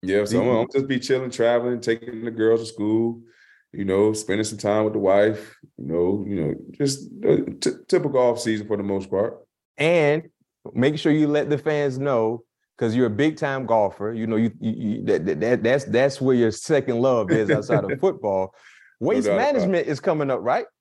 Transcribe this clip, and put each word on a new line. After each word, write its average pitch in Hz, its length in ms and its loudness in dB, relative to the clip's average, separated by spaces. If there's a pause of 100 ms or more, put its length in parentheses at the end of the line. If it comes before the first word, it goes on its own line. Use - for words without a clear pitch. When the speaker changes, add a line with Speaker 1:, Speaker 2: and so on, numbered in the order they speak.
Speaker 1:
Yeah, 98 220 2
so 117 180 0
Speaker 2:
You 123 80 2
Speaker 1:
I'm, 117 80 2
I'm 120 120 0
just 135 160 -2
be 131 120 0
chilling, 127 320 -2
traveling, 120 500 0
taking 117 420 -4
the 117 80 -6
girls 113 300 4
to 113 60 -8
school, 113 540 -2 (520)
you 101 100 -6
know, 98 300 2
spending 107 300 -2
some 107 160 -8
time 107 240 0
with 107 100 0
the 107 60 -2
wife, 101 560 2 (220)
you - 80 -12
know, 87 420 0
you 101 80 -4
know, 76 200 -2 (160)
just, - 380 -4 (180)
uh, 180 100 6 (220)
t-, 185 180 -2 (100)
typical 147 320 0
off 120 200 2
season 107 280 -4
for 107 100 -2
the 98 60 -4
most 98 260 -4
part. 104 300 -2 (380)
Speaker 2:
And 156 520 2 (440)
make 139 260 2
sure 156 120 2
you 151 160 4
let 147 220 0
the 147 80 0
fans 143 400 -2
know, 120 460 0 (340)
'cause 113 180 0
you're 123 120 4
a 110 40 0
big 147 260 0
time 135 280 -4
golfer. 107 480 0
You 113 140 -4
know, 110 80 -2
you, 110 240 2
you, 110 120 -4
you 104 340 -4
that, 85 200 2
that, 80 140 -2
that, 110 240 0
that's, 131 220 2
that's 131 360 0
where 131 140 4
your 117 160 4
second 131 500 -2
love 120 300 2
is 113 180 2
outside 107 340 0
of 98 80 -4
Speaker 1:
<laughs> - 80 -6
Speaker 2:
football. 98 540 -2 (480)
Speaker 1:
No 123 60 -2
Speaker 2:
Waste 233 180 0
Speaker 1:
doubt 202 80 2
about 220 140 2
it. 294 60 2
Speaker 2:
management 190 340 0
is 143 120 -4
coming 151 300 0
up, 127 120 0
right? 151 260 -2 (140)